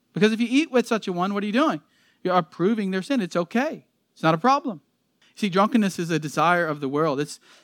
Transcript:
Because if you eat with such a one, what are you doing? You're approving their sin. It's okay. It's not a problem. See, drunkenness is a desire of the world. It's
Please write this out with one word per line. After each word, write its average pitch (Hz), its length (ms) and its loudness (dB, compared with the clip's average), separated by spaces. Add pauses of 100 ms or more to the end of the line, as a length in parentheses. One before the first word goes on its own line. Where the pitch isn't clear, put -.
(140)
Because 208 180 4
if 220 80 -2
you 233 100 0
eat 277 220 2
with 233 160 2
such 214 220 -4
a 185 40 -2
one, 180 200 -2
what 202 100 -4
are 214 40 -4
you 208 40 -4
doing? 233 300 0 (420)
You're 180 140 2
approving 190 540 0
their 190 100 -4
sin. 269 180 -2
It's 180 160 -4
okay. 233 500 -2 (280)
It's - 100 -20
not 160 100 4
a 170 40 0
problem. 247 420 0 (560)
See, 208 140 -2
drunkenness 196 500 2
is 165 100 -4
a 165 80 0
desire 165 480 0
of 151 140 -6
the 143 80 -6
world. 143 320 0
It's - 220 -8 (220)